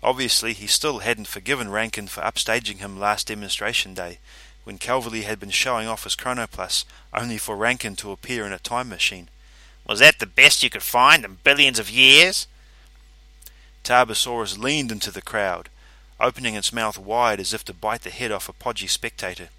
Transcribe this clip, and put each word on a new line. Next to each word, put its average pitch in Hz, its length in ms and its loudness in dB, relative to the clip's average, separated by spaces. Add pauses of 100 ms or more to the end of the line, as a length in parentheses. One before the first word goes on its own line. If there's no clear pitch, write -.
Obviously, 123 500 0
he 104 140 -10
still 139 320 -2
hadn't 107 300 -4
forgiven 113 420 -6
Rankin 107 380 -4
for - 120 -12
upstaging 107 580 -2
him 98 220 -12
last 104 280 0
demonstration 104 640 -4
day, 87 240 -10 (460)
when 101 140 -14
Calverley 117 440 -4
had 104 180 -6
been 101 100 -14
showing 113 360 -2
off 113 180 -6
his - 120 -4
Chronoplus, 120 680 -6 (280)
only 110 260 -4
for 107 180 -6
Rankin 110 400 -2
to 101 160 -10
appear 110 340 -8
in 101 60 -6
a 95 60 -8
time 120 300 -6
machine. 92 400 -4 (580)
Was 104 140 -2
that 151 180 10
the - 80 -6
best 135 360 6
you 127 80 2
could 107 120 -8
find 131 420 6
in 95 200 -14
billions 139 340 4
of 101 120 -4
years? 135 560 6 (1400)
Tarbosaurus 113 760 2
leaned 135 320 -2
into 107 200 -6
the 95 120 -12
crowd, 95 460 -2 (500)
opening 120 360 0
its 104 180 -4
mouth 110 260 -4
wide 107 420 0
as 92 120 -4
if 110 140 -6
to 98 80 -14
bite 107 280 -6
the 92 80 -12
head 113 220 -6
off 98 160 -6
a - 40 -14
podgy 110 340 -8
spectator. 92 720 -6